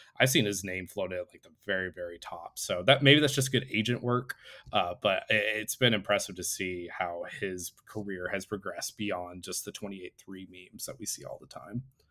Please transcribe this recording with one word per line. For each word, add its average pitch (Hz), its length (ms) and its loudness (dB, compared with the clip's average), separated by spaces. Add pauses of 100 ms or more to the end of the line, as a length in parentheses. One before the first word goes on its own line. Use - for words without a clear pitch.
(180)
I've 131 120 6
seen 131 160 6
his 98 180 0
name 92 240 -4
floated 90 320 -4
at, 87 120 -8
like, - 100 -20
the - 80 -20 (140)
very, 92 280 -2
very 87 260 -10
top. - 400 -12
So 90 280 -2
that, 135 180 6
maybe 143 160 10
that's 143 160 4
just 135 160 0
good 120 200 2
agent 110 300 0
work. 123 320 0 (380)
Uh, 90 280 2
but 98 280 2
it, 107 160 4 (140)
it's 110 180 -4
been 120 180 6
impressive 101 420 2
to 90 80 -6
see 92 460 -4
how 87 320 -4 (180)
his 92 300 -4 (160)
career 98 460 -6
has 98 120 -2
progressed - 540 -8
beyond 90 460 -4
just 92 200 -6
the 104 60 -8
twenty-eight 98 480 -10
three 95 320 -14
memes 92 360 -16
that 127 120 -10
we 107 80 -10
see - 180 -8
all - 160 -10
the - 60 -20
time. 104 360 -10 (280)